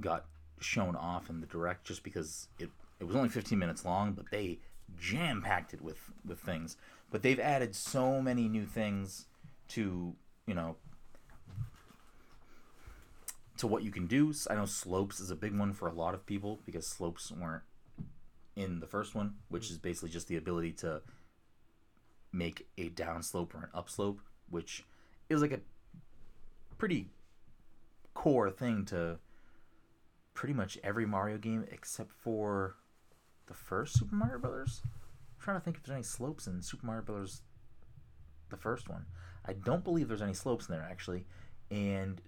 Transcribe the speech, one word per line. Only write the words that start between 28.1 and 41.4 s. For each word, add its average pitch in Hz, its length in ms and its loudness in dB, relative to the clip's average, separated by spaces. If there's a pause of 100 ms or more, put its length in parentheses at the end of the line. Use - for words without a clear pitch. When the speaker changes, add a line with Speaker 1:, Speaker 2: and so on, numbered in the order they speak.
Speaker 1:
core 120 360 8
thing 107 360 2
to 85 320 0 (1160)
pretty 139 200 0
much 98 280 0
every 104 240 2
Mario 104 320 4
game 110 320 0
except - 420 -8
for 104 640 2 (720)
the - 80 -14
first - 440 2
Super 208 160 0
Mario 233 240 2
Brothers. - 460 -2
I'm - 600 -10
trying 196 120 2
to 175 80 -4
think 170 120 0
if - 80 -14
there's 135 100 -4
any 131 80 -2
slopes 135 440 -4
in 90 160 -2
Super - 240 -6
Mario 113 160 -2
Brothers, 101 400 -4 (1080)
the - 60 -8
first - 320 0
one. 85 180 -6 (400)
I 92 60 0
don't 117 300 2
believe 170 260 4
there's 107 140 0
any 101 120 2
slopes 117 340 0
in 90 60 -2
there, 80 140 -2
actually. 92 380 -4 (440)